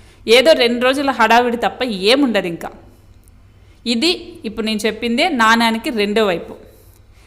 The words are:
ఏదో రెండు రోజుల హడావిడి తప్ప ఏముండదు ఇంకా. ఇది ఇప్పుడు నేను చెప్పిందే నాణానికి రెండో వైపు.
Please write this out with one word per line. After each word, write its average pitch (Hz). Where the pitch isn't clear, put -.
ఏదో 254
రెండు 247
రోజుల 277
హడావిడి 233
తప్ప 220
ఏముండదు 214
ఇంకా. 170
ఇది 247
ఇప్పుడు 214
నేను 220
చెప్పిందే 233
నాణానికి 226
రెండో 214
వైపు. 170